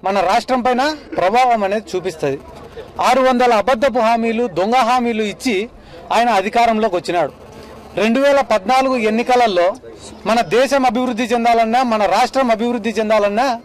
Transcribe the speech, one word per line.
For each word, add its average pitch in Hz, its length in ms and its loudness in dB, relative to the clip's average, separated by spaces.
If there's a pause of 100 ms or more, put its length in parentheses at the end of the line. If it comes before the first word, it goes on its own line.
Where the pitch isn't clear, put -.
మన 196 160 0
రాష్ట్రం 226 420 0
పైన 254 340 0 (220)
ప్రభావం 226 460 2
అనేది 208 220 -2 (100)
చూపిస్తది. 156 440 -4 (640)
ఆరు 247 200 2
వందల 247 320 4
అబద్ధపు 233 460 0
హామీలు, 226 480 0
దొంగ 190 280 -2
హామీలు 240 480 0
ఇచ్చి 208 460 -4 (420)
ఆయన 226 180 2
అధికారంలోకి 214 680 0
వచ్చినాడు. 170 360 -2 (680)
రెండు 226 220 0
వేల 277 220 4
పద్నాలుగు 254 540 0
ఎన్నికలలో 220 800 0 (500)
మన 233 160 0
దేశం 254 440 0
అభివృద్ధి 247 380 -2
చెందాలన్నా, 233 600 2
మన 220 220 0
రాష్ట్రం 233 460 0
అభివృద్ధి 226 380 -2
చెందాలన్నా 214 760 0